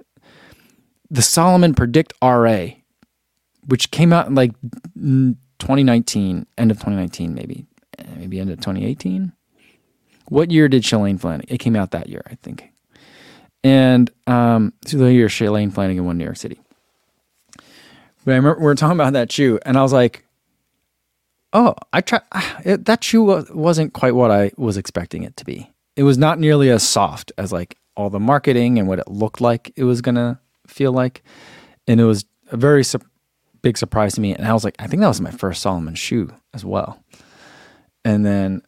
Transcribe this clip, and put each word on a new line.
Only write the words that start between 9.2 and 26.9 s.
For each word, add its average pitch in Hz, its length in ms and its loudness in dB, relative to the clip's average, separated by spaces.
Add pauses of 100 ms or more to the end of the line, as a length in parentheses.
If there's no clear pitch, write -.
What 165 220 0
year 156 180 4
did 131 140 2
Shalane 101 380 -2
Flanagan? 82 340 -8
It 120 40 -4
came 113 180 -2
out 98 140 -4
that - 180 -8
year, - 180 -14
I - 100 -20
think. - 360 -20 (920)
And, 131 460 6 (160)
um, 117 460 2 (120)
so 151 140 -4
the 127 140 6
year 120 160 6
Shalane 104 440 -2
Flanagan 95 320 -4
won 87 140 -4
New 80 60 -6
York - 120 -10
City. - 240 -16 (1600)
But 135 80 2
I 131 40 4
remember 143 240 4
we 156 60 2
were 143 80 4
talking 156 220 0
about 139 180 0
that 120 180 -2
shoe, 127 320 2
and 131 140 2
I 135 40 4
was 135 100 2
like, 123 340 2 (1300)
"Oh, 220 200 4 (200)
I 175 80 0
try, - 180 -2 (100)
<sighs> - 340 -8
it, - 200 -2
that 226 180 0
shoe 226 220 2
wa-, 185 260 2
wasn't 156 440 0
quite 127 200 0
what 123 160 4
I 101 280 2
was 107 180 -2
expecting - 460 -10
it - 160 -14
to - 80 -18
be. - 260 -14 (240)
It 139 60 0
was 139 160 4
not 156 200 2
nearly 147 320 4
as 113 160 2
soft 95 520 -2